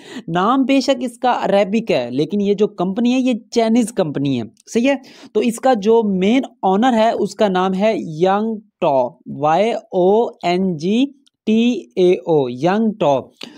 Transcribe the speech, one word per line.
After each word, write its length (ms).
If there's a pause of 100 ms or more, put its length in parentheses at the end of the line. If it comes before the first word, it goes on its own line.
(320)
नाम 340
बेशक 360
इसका 320
अरेबिक 580
है, 200
लेकिन 300
ये 140
जो 140
कंपनी 420
है 100
ये 120 (200)
चाइनीज़ 400
कंपनी 440
है, 120 (160)
सही 200
है। 160 (340)
तो 80
इसका 320
जो 260 (140)
मेन 300 (200)
ओनर 300
है 180
उसका 360
नाम 260
है 200 (240)
यंग 400 (220)
टॉ, 280 (200)
वाई 440 (200)
ओ 360 (160)
एन 320
जी 360 (340)
टी 500
ए 180 (100)
ओ, 260
यंग 480
टॉ। 200 (380)